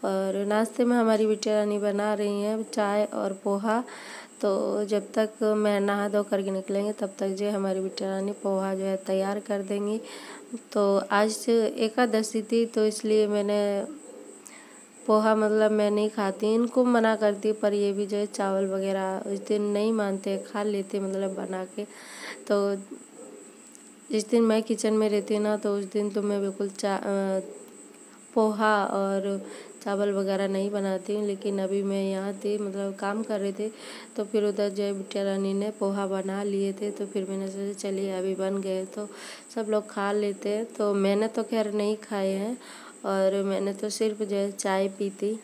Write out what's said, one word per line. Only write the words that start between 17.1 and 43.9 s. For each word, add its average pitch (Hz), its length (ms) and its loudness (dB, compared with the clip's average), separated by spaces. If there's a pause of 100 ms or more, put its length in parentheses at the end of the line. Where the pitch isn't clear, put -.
करती, 208 360 2
पर 214 220 2
ये 202 200 2
भी 208 120 -2
जो 202 120 -2
है 208 80 0
चावल 196 400 0
वगैरह 190 600 -2
उस 196 200 -6
दिन 208 140 2 (100)
नहीं 208 220 2
मानते, 196 440 0 (100)
खा 208 160 -4
लेते 202 360 -2
मतलब 190 360 -2
बना 185 300 -6
के। 208 180 -10 (640)
तो 202 280 4 (1400)
जिस 214 180 -2
दिन 233 140 6
मैं 220 200 4
किचन 214 300 0
में 214 160 4
रहती 208 300 2
ना 208 180 2
तो 202 200 0
उस 202 160 -2
दिन 208 160 0
तो 208 120 -2
मैं 202 200 0
बिल्कुल 196 280 -2
चा-, 196 320 -2
अ, 196 380 0 (960)
पोहा 214 380 4 (120)
और 196 600 0 (380)
चावल 202 280 0
वगैरह 196 360 0
नहीं 190 240 0
बनाती 196 440 -2
हूँ, 214 120 0
लेकिन 202 320 -2
अभी 190 240 0
मैं 196 200 0
यहाँ 196 320 -2
थी, 208 220 -2
मतलब 196 380 -4
काम 208 280 -2
कर 220 160 -2
रहे 196 140 -2
थे, 208 160 -4 (480)
तो 220 60 -2
फिर 202 200 2
उधर 208 260 2
जो 202 140 -2
है 202 100 0
बिटिया 196 300 -4
रानी 196 300 0
ने 202 260 0
पोहा 196 280 0
बना 190 360 -2
लिए 196 300 2
थे, 208 180 -4
तो 202 140 -4
फिर 196 240 -2
मैंने 196 180 -2
सोचा 196 320 -4
चलिए 196 320 -2
अभी 190 240 0
बन 190 260 0
गए 190 240 -2
तो 208 220 -8 (480)
सब 220 140 -2
लोग 214 200 2
खा 202 220 0
लेते 202 380 0
हैं। 214 240 -2
तो 208 200 0
मैंने 202 340 4
तो 220 160 -2
खैर 220 300 0
नहीं 208 260 0
खाए 196 320 -2
हैं 208 260 -2 (480)
और 190 380 2
मैंने 196 300 0
तो 208 160 -4
सिर्फ 214 320 -2